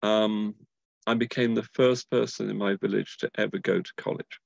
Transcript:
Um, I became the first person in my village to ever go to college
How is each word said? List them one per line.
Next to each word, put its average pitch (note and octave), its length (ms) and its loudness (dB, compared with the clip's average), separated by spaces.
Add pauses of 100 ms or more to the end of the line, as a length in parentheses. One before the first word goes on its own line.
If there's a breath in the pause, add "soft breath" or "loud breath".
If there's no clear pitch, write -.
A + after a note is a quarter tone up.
Um, G#2+ 520 2 (520)
I A#2+ 80 2
became A#2 400 0
the A2+ 200 -2
first B2+ 360 2
person A2 400 0
in G#2 80 -4
my G2+ 180 2
village G2+ 420 -2
to - 180 -4
ever G#2 220 -2
go F#2+ 220 0
to - 160 -8
college - 500 -8